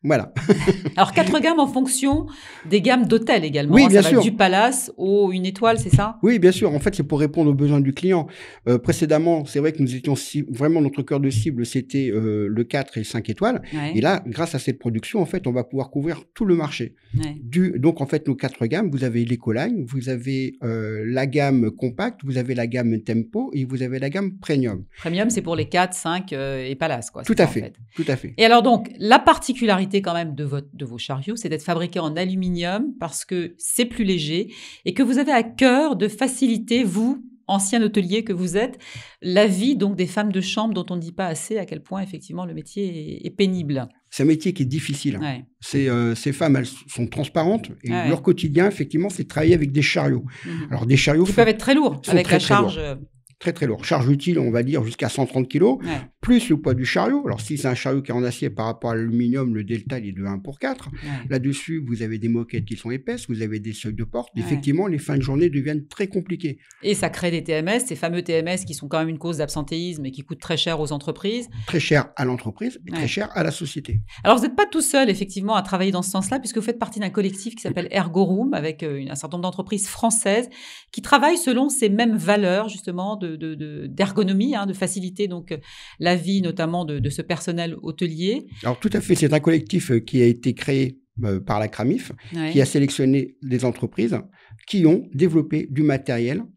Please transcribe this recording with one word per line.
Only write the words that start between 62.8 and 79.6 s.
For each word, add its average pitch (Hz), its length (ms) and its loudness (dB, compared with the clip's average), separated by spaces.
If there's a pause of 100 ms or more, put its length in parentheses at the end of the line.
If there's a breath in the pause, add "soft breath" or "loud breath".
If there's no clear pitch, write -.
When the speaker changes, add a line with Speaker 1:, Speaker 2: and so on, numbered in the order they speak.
Speaker 1:
épaisses, 220 380 -8
vous 110 140 -4
avez 107 160 -6
des 107 160 -8
seuils 110 180 -8
de 110 120 -6
porte. 117 300 -8
Speaker 2:
Ouais. - 60 -6
Speaker 1:
Effectivement, 151 460 0
les 175 100 -2
fins 143 220 -2
de 135 40 0
journée 143 280 2
deviennent 143 380 -4
très - 180 -6
compliquées. 175 500 -6 (260 soft breath)
Speaker 2:
Et 208 120 0
ça 185 160 -2
crée 175 200 -4
des 165 140 -4
T 165 80 -4
M 156 160 -2
S, 240 200 0
ces 156 80 -8
fameux 170 260 -4
T 170 100 -4
M 160 160 0
S 185 160 -4
qui 160 80 -12
sont 143 160 -12
quand 160 120 -2
même 160 100 -2
une 160 80 -6
cause 170 200 -6
d'absentéisme 156 680 -6
et 131 60 -6
qui 139 100 -14
coûtent - 180 -12
très 170 160 -4
cher 165 240 -2
aux 147 120 -4
entreprises. 196 580 -6 (160 loud breath)
Speaker 1:
Très 165 140 0
cher 143 360 2
à 139 80 -2
l'entreprise 127 600 -4
et - 60 -10
Speaker 2:
Ouais. - 40 -6
Speaker 1:
très - 120 -2
cher 208 260 -4
à 185 80 0
la 160 80 0
société. 139 500 -4 (220 loud breath)
Speaker 2:
Alors, 233 160 6
vous 233 60 0
n'êtes 254 120 -2
pas 403 140 4
tout 320 100 0
seul, 269 300 2
effectivement, 196 460 -2
à 190 60 2
travailler 196 300 0
dans 180 100 -2
ce 180 80 -4
sens-là, 196 280 -2
puisque 262 180 -6
vous 214 80 -2
faites 240 140 -4
partie 214 220 -6
d'un 190 100 -4
collectif 196 460 -2
qui - 60 -18
s'appelle 180 280 -4
Ergo 185 340 0
Room, 208 300 0
avec, 156 280 -4
euh, 147 140 -4
une, 135 140 -8
un 135 60 -8
certain 156 200 -10
nombre 180 120 -4
d'entreprises 196 400 -4